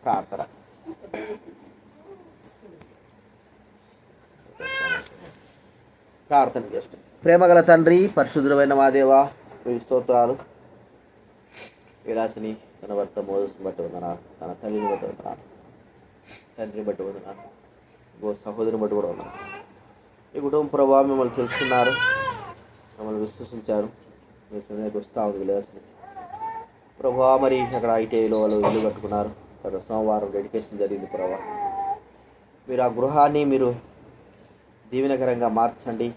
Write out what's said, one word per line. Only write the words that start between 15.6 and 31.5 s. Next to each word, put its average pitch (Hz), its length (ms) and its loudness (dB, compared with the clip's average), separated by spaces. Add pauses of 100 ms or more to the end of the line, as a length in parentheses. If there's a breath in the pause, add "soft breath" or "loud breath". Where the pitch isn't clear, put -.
తండ్రిని 107 280 -8
బట్టి 98 160 -6
వందనాలు, 98 400 -12 (840)
ఓ 104 60 -4 (120)
సహోదరుని 110 380 -4
బట్టి 104 140 -2
కూడా 104 120 0
వందనాలు. 392 400 -12 (920)
ఈ - 20 -6
కుటుంబం 143 260 0
ప్రభావ 139 360 6
మిమ్మల్ని 135 320 2
తెలుసుకున్నారు, 127 560 2 (1080)
మిమ్మల్ని 107 220 -6
విశ్వసించారు, 107 680 -4 (640)
మీ 104 80 -8
సన్నిధికి 104 380 -8
వస్తా 107 260 -6
ఉంది 101 140 -4
విలాసిని. 98 420 -4 (1200)
ప్రభా, 131 360 2
మరి 131 240 2
అక్కడ 123 300 -4
ఐటీఐలో 113 500 0
వాళ్ళు 107 280 2
ఇల్లు 110 200 0
కట్టుకున్నారు, 104 420 -6 (340)
తర్వాత 95 240 -8
సోమవారం 107 420 -2
డెడికేషన్ 104 480 -6
జరిగింది. 98 280 -4
ప్రభా, 92 320 -6 (1300)